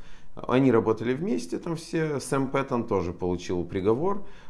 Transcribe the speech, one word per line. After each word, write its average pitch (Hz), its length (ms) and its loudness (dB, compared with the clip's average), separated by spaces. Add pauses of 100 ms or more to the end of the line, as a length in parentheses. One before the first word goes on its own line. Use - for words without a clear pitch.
(360)
Они 131 380 4
работали 110 400 4
вместе 202 440 -2
там 170 180 -4
все. 156 440 -2
Сэм 135 280 0
Пэттон 131 360 0
тоже 90 300 0
получил 90 500 -2
приговор, 117 640 0 (240)